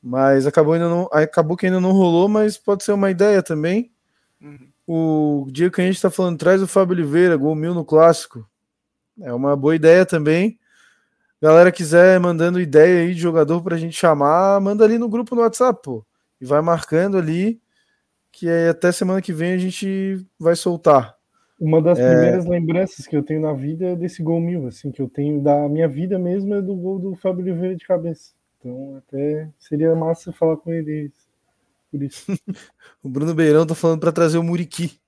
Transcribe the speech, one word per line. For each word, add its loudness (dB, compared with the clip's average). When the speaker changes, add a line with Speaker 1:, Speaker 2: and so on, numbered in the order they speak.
Speaker 1:
mas 2
acabou, 2
ainda -2
não, -2
acabou 0
que -6
ainda 0
não 0
rolou, 4
mas 0
pode -4
ser -2
uma 0
ideia 2
também. -4
Speaker 2:
Uhum. -20
Speaker 1:
O 0
Diego -2
Canhete -2
tá 0
falando, -4
traz 2
o -4
Fábio 0
Oliveira, 2
gol -2
mil -4
no -4
clássico. 2
É -12
uma -2
boa 0
ideia 6
também. -2
Galera 8
quiser 4
mandando 0
ideia 4
aí -2
de -10
jogador 0
pra -4
gente -8
chamar, 2
manda 0
ali 4
no -4
grupo -4
no 0
WhatsApp, 0
pô. -12
E -16
vai 0
marcando -2
ali, -4
que -10
aí 2
até 0
semana -2
que -8
vem -2
a -2
gente -6
vai 2
soltar. 2
Speaker 3:
Uma 2
das 2
Speaker 1:
É. 2
Speaker 3:
primeiras 2
lembranças -4
que -4
eu -2
tenho -6
na -4
vida -8
é -6
desse -10
gol -2
mil, -6
assim, -12
que -10
eu -6
tenho -6
da 0
minha -2
vida -6
mesmo -4
é -4
do -8
gol -8
do -10
Fábio -6
Oliveira -6
de -18
cabeça. -6
Então -16
até -8
seria -2
massa -6
falar -2
com -12
ele -8
por -8
isso. -14
Speaker 1:
<laughs> -10
O -12
Bruno -4
Beirão 4
tá -4
falando 0
pra 0
trazer 0
o -4
Muriqui. -6